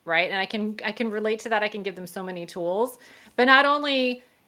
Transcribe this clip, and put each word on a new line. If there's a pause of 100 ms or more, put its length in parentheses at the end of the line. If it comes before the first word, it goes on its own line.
right?
And
I
can,
I
can
relate
to
that.
I
can
give
them
so
many
tools, (380)
but
not
only, (260)